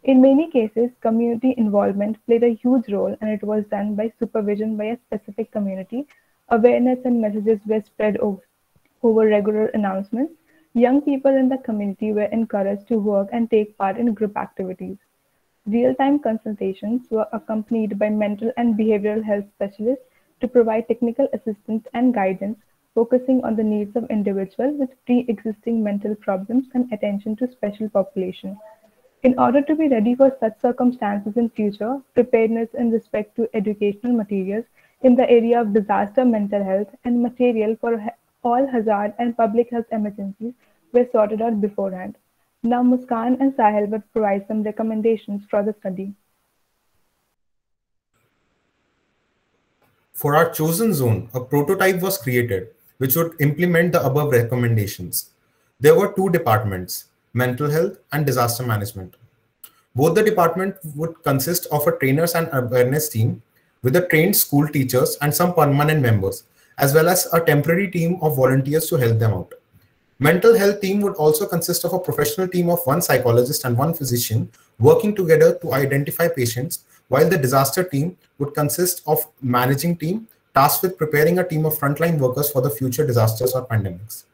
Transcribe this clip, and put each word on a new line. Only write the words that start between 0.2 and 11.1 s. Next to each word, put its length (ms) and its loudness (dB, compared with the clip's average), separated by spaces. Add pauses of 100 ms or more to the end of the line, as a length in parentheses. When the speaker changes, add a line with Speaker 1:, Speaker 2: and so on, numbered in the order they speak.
Speaker 1:
many 300 6
cases, 400 0 (100)
community 560 0
involvement 600 0 (100)
played 180 2
a 100 2
huge 340 0
role, 320 -4
and 100 -4
it 120 -4
was 240 -2
done 300 -6
by 240 -4
supervision 560 -4
by 80 -6
a 220 -6
specific 440 -10
community. 560 -8 (420)
Awareness 560 4
and 160 0
messages 460 0
were 180 -2
spread 340 -2
over, 240 -4 (600)
over 240 4
regular 400 2
announcements. 680 -4 (400)
Young 280 4
people 340 0